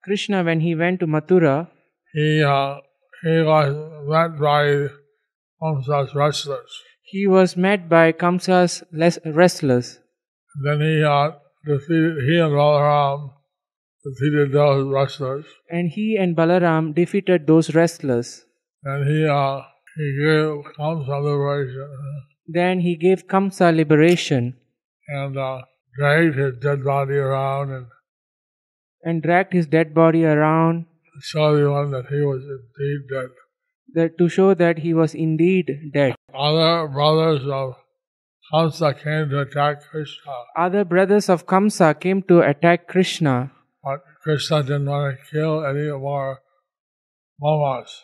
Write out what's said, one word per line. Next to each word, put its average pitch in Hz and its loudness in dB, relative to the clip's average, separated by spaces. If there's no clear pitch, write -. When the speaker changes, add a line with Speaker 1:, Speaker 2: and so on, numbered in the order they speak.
Speaker 1:
Krishna, 196 -2
when 165 0
he 165 0
went 175 -2
to 175 -2
Mathura, 156 2
Speaker 2:
he, 151 0
uh, 139 0
he 165 2
was 156 2
met 160 0
by 147 2
Kamsa's 143 -4
wrestlers. 143 -2
Speaker 1:
he 196 -2
was 185 4
met 185 0
by 165 6
Kamsa's 180 0
les-, 165 0
wrestlers. 151 2
Speaker 2:
Then 147 0
he, 156 2
uh, 147 2
defeated, 160 0
he 170 2
and 160 2
Balaram 147 2
defeated 143 0
those 139 2
wrestlers. 135 -4
Speaker 1:
And 170 -4
he 214 -4
and 175 -2
Balaram 165 0
defeated 175 0
those 160 4
wrestlers. 143 -2
Speaker 2:
And 139 -4
he, 156 0
uh, 139 -2
he 143 -6
gave 151 0
Kamsa 147 -4
liberation. 143 -4
Speaker 1:
Then 175 0
he 175 0
gave 180 0
Kamsa 185 2
liberation. 151 2
Speaker 2:
And, 139 -8
uh, 131 -8
dragged 147 2
his 135 -2
dead 143 -2
body 139 -2
around 135 -2
and 127 -14
Speaker 1:
And 165 -4
dragged 175 0
his 175 0
dead 156 0
body 165 4
around. 160 2
Speaker 2:
to - -20
show 151 -2
everyone 143 0
that 127 -8
he 143 -4
was 139 -2
indeed 143 -8
dead. 127 -8
Speaker 1:
That, 165 0
to 175 4
show 190 4
that 170 0
he 165 -2
was 160 0
indeed 165 0
dead. 139 0
Speaker 2:
Other 160 0
brothers 151 2
of 135 -6
Kamsa 156 0
came 151 -4
to 143 -2
attack 143 -2
Krishna. 143 -12
Speaker 1:
Other 180 0
brothers 190 2
of 175 0
Kamsa 190 2
came 190 -2
to 175 6
attack 170 2
Krishna. 139 0
Speaker 2:
But 139 -8
Krishna 151 -2
didn't 139 -4
want 139 -4
to - -20
kill 156 -2
any 143 -4
more 135 -6
mamas. 143 -2